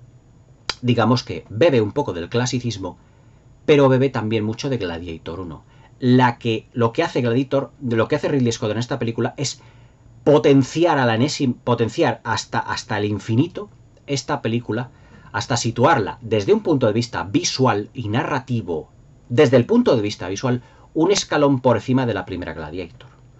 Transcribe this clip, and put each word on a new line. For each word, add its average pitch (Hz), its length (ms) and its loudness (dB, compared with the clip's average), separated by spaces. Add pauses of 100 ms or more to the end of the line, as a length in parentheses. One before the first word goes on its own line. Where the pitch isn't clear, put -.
(800)
digamos 123 420 2
que 87 260 -10
bebe 123 320 4
un 104 100 0
poco 95 220 -4
del 85 160 -8
clasicismo, 117 680 -4 (680)
pero 143 240 6
bebe 131 200 2
también 110 340 -2
mucho 110 260 -4
de 127 80 -4
Gladiator 85 640 -10
uno. 82 240 -12 (360)
La 123 380 4
que, 113 360 -4
lo 117 200 0
que 160 80 -2
hace 165 200 -2
Gladiator, 131 500 -2 (100)
lo 113 260 0
que 151 80 -2
hace 180 120 -2
Ridley 123 240 2
Scott 110 200 -4
en 101 60 -2
esta 123 220 -4
película 117 380 -4
es - 240 -6 (640)
potenciar 151 760 4
a 123 60 2
la 113 100 2
enésima, 131 480 0
potenciar 117 600 0
hasta, 110 360 -4
hasta 104 400 -6
el 104 60 -2
infinito 117 640 -2 (360)
esta 143 380 -6
película, 117 480 -4 (440)
hasta 117 220 -2
situarla 117 640 0
desde 110 320 0
un 220 80 0
punto 143 260 2
de 107 60 2
vista 107 300 -4
visual 104 720 -2
y 117 140 -8
narrativo, 117 800 -4 (380)
desde 131 300 4
el 120 80 6
punto 226 320 4
de 107 40 0
vista 101 280 -6
visual, 123 340 -2 (300)
un 165 180 2
escalón 147 480 2
por 127 160 2
encima 127 300 0
de 113 80 -2
la 95 120 -6
primera 85 280 -8
Gladiator. 80 560 -12 (300)